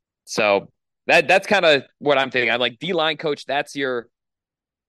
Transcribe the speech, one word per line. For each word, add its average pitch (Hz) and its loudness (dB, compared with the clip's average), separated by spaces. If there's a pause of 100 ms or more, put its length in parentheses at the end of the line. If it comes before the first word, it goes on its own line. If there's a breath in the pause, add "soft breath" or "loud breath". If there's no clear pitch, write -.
(240)
So 101 0 (360)
that, 165 2
that's 190 2
kinda 165 2 (120)
what 139 0
I'm 131 -2
thinking. 120 -2
I'm 120 0
like, 123 -4
D-line 160 -2
coach, 147 -8
that's 147 -6
your, 127 -6 (800)